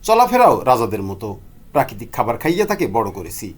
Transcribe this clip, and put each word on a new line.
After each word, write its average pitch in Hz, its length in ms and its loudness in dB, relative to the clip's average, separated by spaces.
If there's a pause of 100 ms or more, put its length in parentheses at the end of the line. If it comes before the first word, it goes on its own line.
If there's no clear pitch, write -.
চলাফেরাও 226 600 4
রাজাদের 113 400 0
মতো, 98 360 -10 (320)
প্রাকৃতিক 117 400 -4
খাবার 117 260 -2
খাইয়ে 180 280 0
তাকে 190 220 -2
বড় 101 240 -2
করেছি। 90 460 -12